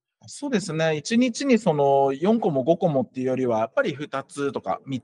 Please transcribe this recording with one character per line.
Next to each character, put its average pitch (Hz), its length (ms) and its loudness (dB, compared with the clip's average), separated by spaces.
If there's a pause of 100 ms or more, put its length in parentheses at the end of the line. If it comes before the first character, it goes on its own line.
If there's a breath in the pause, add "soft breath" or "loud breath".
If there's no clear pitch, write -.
(260)
そ 285 220 -10
う - 20 -8
で 240 100 0
す 156 140 -6
ね。 160 240 0
一 226 220 0
日 254 260 0
に 247 140 4
そ 190 140 2
の 139 400 4
四 190 260 2
個 220 100 0
も 135 140 0
五 165 140 2
個 180 120 0
も 135 140 0
っ - 60 -8
て - 100 -10
い 127 60 -2
う - 20 -2
よ 131 80 0
り 127 100 -2
は、 113 140 0
や - 60 0
っ - 100 -6
ぱ 277 80 2
り 190 100 -2
二 135 300 -8
つ 139 280 -6
と 123 80 -6
か - 280 -6
三 135 160 -6